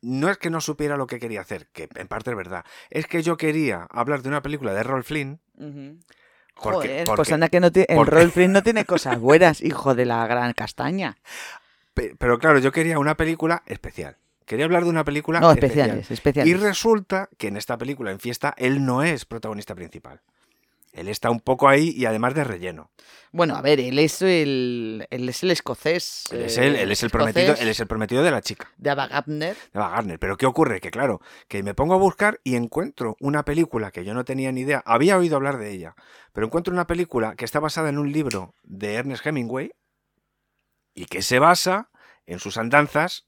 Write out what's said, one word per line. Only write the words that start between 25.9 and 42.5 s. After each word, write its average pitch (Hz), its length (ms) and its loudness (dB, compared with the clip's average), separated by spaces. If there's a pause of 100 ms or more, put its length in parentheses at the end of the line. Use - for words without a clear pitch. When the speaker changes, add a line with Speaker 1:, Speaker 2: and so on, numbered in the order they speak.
Speaker 1:
Él 120 100 -6
es 117 160 -4
el, 135 180 4
Speaker 2:
eh, 110 60 0
Speaker 1:
él 95 100 0
es 101 100 -2
el 113 80 -2
prometido, 113 360 2
Speaker 2:
escocés 117 160 2
Speaker 1:
él 117 60 2
es 107 120 -2
el 113 80 -4
prometido 110 340 0
de 170 80 4
la 123 120 -2
chica. - 340 -12
Speaker 2:
de 139 140 -2
Ava 139 180 -2
Gardner. 151 480 -4 (160)
Speaker 1:
De 98 80 -8
Ava 95 100 -2
Gardner. 92 300 -4
Pero 95 160 -4
¿qué 127 100 0
ocurre? 127 340 2
Que 90 120 -12
claro, 120 280 -2 (280)
que 101 160 -6
me 101 100 -4
pongo 160 200 2
a 185 40 6
buscar 196 460 2
y 127 120 0
encuentro 120 640 -4
una 143 240 0
película 143 480 -2
que 90 120 -10
yo 101 100 -8
no 123 100 -4
tenía 135 280 -4
ni 127 100 -4
idea, 139 220 0
había 139 320 4
oído 175 200 2
hablar 139 220 -2
de 104 140 -10
ella, 85 220 -12 (380)
pero 107 140 -2
encuentro 170 260 -2
una 175 160 0
película 131 480 -2
que - 80 -8
está 147 160 -2
basada 156 280 -2
en 143 100 -2
un 143 140 -2
libro 120 420 -4 (100)
de 104 300 -8
Ernest 127 320 -6
Hemingway 135 460 -4 (1200)
y 87 120 -14
que 92 160 -8
se 127 180 2
basa 180 500 2 (340)
en 90 140 -12
sus 101 180 -10